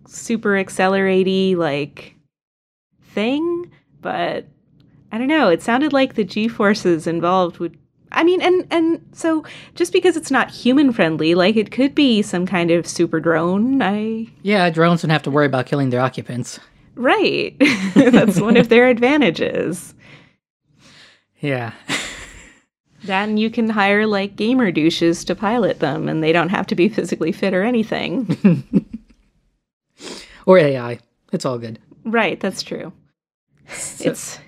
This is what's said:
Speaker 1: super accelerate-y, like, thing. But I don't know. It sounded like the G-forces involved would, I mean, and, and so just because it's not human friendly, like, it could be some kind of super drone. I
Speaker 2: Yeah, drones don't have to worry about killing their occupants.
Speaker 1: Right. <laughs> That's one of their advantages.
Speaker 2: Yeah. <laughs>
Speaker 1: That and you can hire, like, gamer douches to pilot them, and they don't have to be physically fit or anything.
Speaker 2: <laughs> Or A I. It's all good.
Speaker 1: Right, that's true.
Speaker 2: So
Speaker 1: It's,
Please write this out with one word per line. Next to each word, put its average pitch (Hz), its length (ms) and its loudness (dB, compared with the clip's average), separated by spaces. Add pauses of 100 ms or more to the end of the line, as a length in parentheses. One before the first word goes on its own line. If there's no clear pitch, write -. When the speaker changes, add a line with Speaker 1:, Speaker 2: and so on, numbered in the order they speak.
Speaker 1:
super 220 500 -4
accelerate-y, 190 1000 0
like, 147 580 -4 (880)
thing. 311 680 -4 (320)
But 175 440 -6 (680)
I 208 60 -8
don't 254 100 -4
know. 294 220 2
It 165 120 2
sounded 262 300 0
like 269 240 0
the 220 80 -2
G-forces 202 840 0
involved 175 520 -2
would, 170 180 -10 (380)
I 285 80 2
mean, 359 200 2
and, 370 260 0
and 330 340 0 (100)
so 320 300 -4 (300)
just 339 180 -4
because 359 240 0
it's - 140 -8
not 254 220 0
human 262 420 2
friendly, 160 400 2
like, 185 220 4
it 208 160 0
could 277 240 0
be 247 260 4
some 185 240 -4
kind 175 240 -2
of 165 160 2
super 165 340 -2
drone. 185 640 0
I 220 460 -4 (160)
Speaker 2:
Yeah, 190 260 2
drones 165 320 2
don't 156 80 -2
have 156 140 2
to 147 80 -4
worry 147 160 2
about 131 180 0
killing 139 240 -2
their 123 120 0
occupants. 127 580 -6 (340)
Speaker 1:
Right. 254 640 -2 (220)
<laughs> 190 180 -4
That's 233 440 6
one 214 180 2
of 233 120 4
their 240 180 6
advantages. 233 1080 0 (1400)
Speaker 2:
Yeah. 127 320 -4 (160)
<laughs> 143 60 -6 (1120)
Speaker 1:
That 196 220 -2
and 214 120 0
you 220 100 0
can 226 200 -2
hire, 208 360 2
like, 202 300 -2
gamer 233 360 0
douches 165 540 0
to 180 100 -4
pilot 208 440 -2
them, 156 280 -4
and 156 160 -2
they 156 80 2
don't 165 180 2
have 190 180 -2
to 202 80 -4
be 175 140 2
physically 170 420 -4
fit 202 240 -4
or 185 80 0
anything. 202 1300 0
Speaker 2:
<laughs> 226 60 -12 (1500)
Or 185 120 8
A 143 200 4
I. 120 220 -8 (320)
It's 175 140 -6
all 127 120 -4
good. 113 220 -12 (240)
Speaker 1:
Right, 220 360 -2
that's 190 240 -8
true. - 280 -12 (800)
Speaker 2:
So - 400 -8
Speaker 1:
It's, - 380 -12